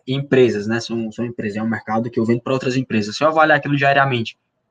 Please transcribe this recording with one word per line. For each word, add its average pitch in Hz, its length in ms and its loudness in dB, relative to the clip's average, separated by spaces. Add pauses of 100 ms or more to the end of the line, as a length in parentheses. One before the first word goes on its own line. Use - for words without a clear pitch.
empresas, 127 600 2
né, 117 140 -2
são, 113 300 -6
são 113 120 -8
empresas, 110 340 -6
é 110 60 -4
um 113 60 -2
mercado 113 400 -4
que 120 100 -6
eu 113 60 0
vendo 120 160 0
pra 131 100 -6
outras 131 240 -2
empresas, 107 400 -2
se - 80 -4
eu 156 60 6
avaliar 156 280 4
aquilo 143 200 0
diariamente, 139 600 0 (340)